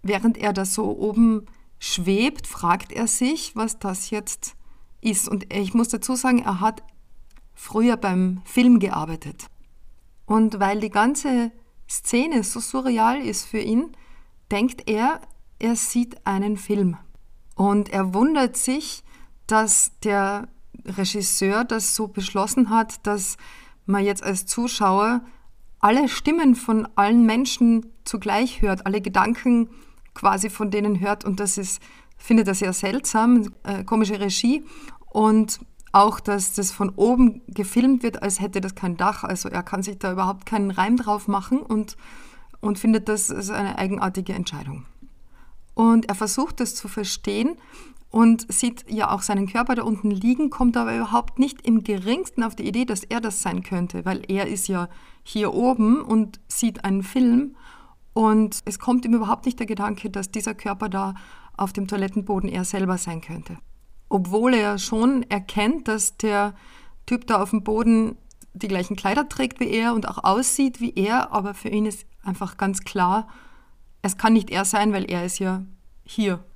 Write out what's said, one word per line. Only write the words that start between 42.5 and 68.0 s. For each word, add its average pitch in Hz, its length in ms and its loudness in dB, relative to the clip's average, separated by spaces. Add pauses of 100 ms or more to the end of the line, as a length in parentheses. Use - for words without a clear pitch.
und 208 180 -2
findet, 220 300 2
das 214 220 0
ist 196 200 -6
eine 202 280 -4
eigenartige 190 560 -2
Entscheidung. 139 520 -8 (880)
Und 226 360 6
er 196 60 -2
versucht, 220 440 -4
das 240 160 -2
zu - 140 -10
verstehen 214 640 -2 (540)
und 226 420 6
sieht 240 400 -4
ja 214 200 0
auch 190 100 -2
seinen 202 260 -2
Körper 240 280 0
da 226 80 -2
unten 214 280 -2
liegen, 240 380 2
kommt 240 260 2
aber 226 200 -2
überhaupt 233 440 -2
nicht 269 260 0
im 226 180 4
Geringsten 226 600 -2
auf 214 120 -4
die - 120 -6
Idee, 233 160 0
dass 226 200 -4
er 226 180 -6
das 220 200 -4
sein 180 220 -4
könnte, 175 400 -4
weil 190 240 -4
er 196 200 -2
ist 185 200 -4
ja 175 220 -4 (340)
hier 208 300 -2
oben 240 480 4
und 220 460 0
sieht - 360 -4
einen 196 200 -2
Film. 254 520 2 (580)
Und 214 520 2
es 196 140 -8
kommt 247 260 0
ihm 233 80 2
überhaupt 220 320 0
nicht 247 140 -4
der 226 80 -4
Gedanke, 202 420 -6
dass 196 220 -8
dieser 220 240 -6
Körper 202 340 -6
da 196 240 -4 (420)
auf - 160 -4
dem 196 160 -4
Toilettenboden 196 600 -2
er 180 160 -4
selber 185 320 -2
sein 165 240 -8
könnte. 165 360 -12 (520)
Obwohl 214 460 2
er 208 240 2
schon 240 500 2
erkennt, 208 580 -2
dass 214 300 -2
der 208 380 0 (500)
Typ 240 220 -2
da 214 140 4
auf 196 100 -2
dem 208 120 0
Boden 220 540 2 (360)